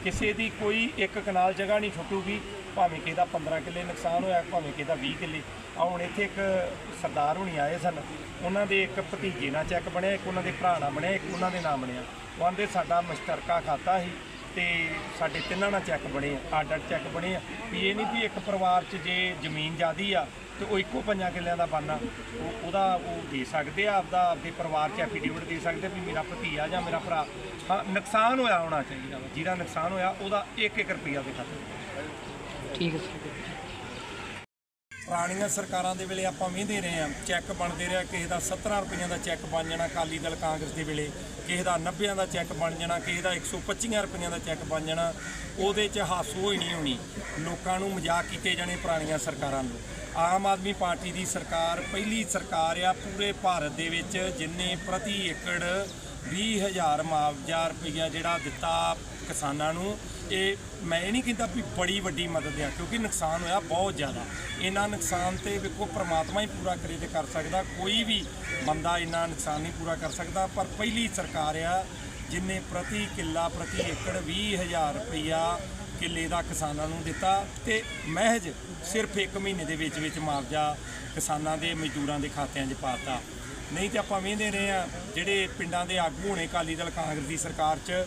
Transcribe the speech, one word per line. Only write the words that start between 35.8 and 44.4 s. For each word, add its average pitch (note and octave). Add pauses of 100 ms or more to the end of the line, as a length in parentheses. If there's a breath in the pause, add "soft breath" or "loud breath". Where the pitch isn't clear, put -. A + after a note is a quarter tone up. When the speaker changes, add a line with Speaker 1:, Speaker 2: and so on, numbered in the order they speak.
Speaker 1:
ਦੇ F#3
ਵੇਲੇ F#3+
ਆਪਾਂ F#3
ਵਹਿੰਦੇ G3+
ਰਹੇ E3+
ਹਾਂ, D3+ (180)
ਚੈੱਕ F3
ਬਣਦੇ F3
ਰਿਹਾ, F3+
ਕਿਸੇ F3
ਦਾ F3
ਸੱਤਰਾਂ G3+
ਰੁਪਈਆਂ F3+
ਦਾ F3
ਚੈੱਕ E3
ਬਣ D#3+
ਜਾਣਾ E3
ਅਕਾਲੀ D#3+
ਦਲ D#3+
ਕਾਂਗਰਸ D#3
ਦੇ D#3
ਵੇਲੇ, D3+ (360)
ਕਿਸੇ F3+
ਦਾ F3+
ਨੱਬਿਆਂ F3+
ਦਾ F#3+
ਚੈੱਕ F3
ਬਣ E3
ਜਾਣਾ, E3+
ਕਿਸੇ F3
ਦਾ F#3
ਇੱਕ E3+
ਸੌ F3
ਪੱਚੀਆਂ G#3
ਰੁਪਈਆਂ F3
ਦਾ E3+
ਚੈੱਕ D#3